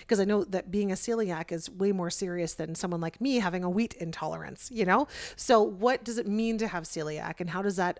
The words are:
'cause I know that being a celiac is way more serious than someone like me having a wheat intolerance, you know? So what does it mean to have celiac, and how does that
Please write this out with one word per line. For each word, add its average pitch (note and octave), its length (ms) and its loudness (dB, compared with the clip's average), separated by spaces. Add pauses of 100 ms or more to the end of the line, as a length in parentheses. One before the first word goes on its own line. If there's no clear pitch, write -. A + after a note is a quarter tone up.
'cause G#3 120 4
I F#3+ 60 4
know G3+ 180 2
that F#3+ 260 -4
being G3+ 220 0
a F#3+ 40 -2
celiac G3 560 -2
is E3 160 -6
way G3 240 0
more F3 200 0
serious F3 420 -2
than E3 220 -6
someone F3 260 -2
like E3 180 -4
me B3+ 200 2
having F3+ 240 0
a F3+ 80 0
wheat A3+ 240 0
intolerance, D#3+ 760 -8
you A3 140 0
know? A3 220 6 (280)
So A3 280 6
what A3 400 0
does A#3 160 -6
it G#3+ 80 -2
mean A3 320 0
to A3 80 0
have F3 160 -6
celiac, D#3 560 -6
and F3 100 -4
how F#3 140 -4
does G3 140 0
that F3+ 220 0